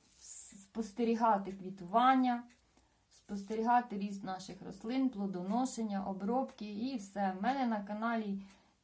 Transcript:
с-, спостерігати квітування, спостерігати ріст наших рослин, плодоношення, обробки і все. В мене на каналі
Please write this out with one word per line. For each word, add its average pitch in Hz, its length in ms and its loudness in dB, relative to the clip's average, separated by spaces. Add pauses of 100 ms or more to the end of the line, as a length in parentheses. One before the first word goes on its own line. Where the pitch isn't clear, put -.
(180)
с-, - 380 -14
спостерігати 226 960 2
квітування, 240 920 4 (640)
спостерігати 220 880 0
ріст 202 260 -4
наших 185 380 -8
рослин, 254 480 -2
плодоношення, 202 920 -2
обробки 208 600 -2
і 226 320 -4
все. 196 420 -2
В 190 40 -6
мене 254 240 2
на 214 160 0
каналі 208 600 -2 (420)